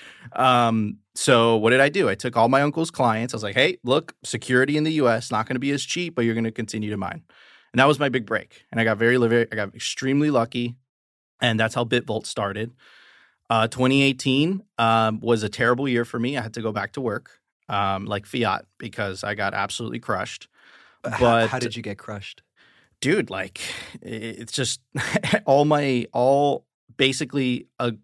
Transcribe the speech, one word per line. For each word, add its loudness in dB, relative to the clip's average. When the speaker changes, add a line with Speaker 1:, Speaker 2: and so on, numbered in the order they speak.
Speaker 1:
Um, 2
so 6
what 4
did 6
I 6
do? 2
I 0
took -6
all 6
my 4
uncle's -2
clients. 0
I -6
was -8
like, -6
"Hey, 2
look, 0
security 0
in 0
the -2
U 2
S -2
not -2
gonna -4
be -2
as -2
cheap, -6
but 0
you're 2
gonna -2
continue -6
to -6
mine." -8
And 2
that 8
was 4
my 0
big -2
break. -8
And -2
I 2
got 0
very, 4
very, 4
I -8
got -4
extremely -2
lucky. -2
And 2
that's 0
how -2
Bitvault -2
started. -6
Uh, 2
twenty 2
eighteen, 0
um, 2
was 2
a -2
terrible 0
year 0
for -8
me. -4
I -2
had -10
to -8
go -4
back -6
to -8
work, -6
um, -2
like -6
fiat, -2
because -8
I -6
got -4
absolutely -6
crushed. -8
Speaker 2:
But -8
how, -4
Speaker 1:
But 4
Speaker 2:
how -4
did -6
you -10
get -10
crushed? -14
Speaker 1:
Dude, 0
like, -8
i-, -18
it's -12
just -4
<laughs> 0
all 4
my, 0
all, 2
basically 0
a -2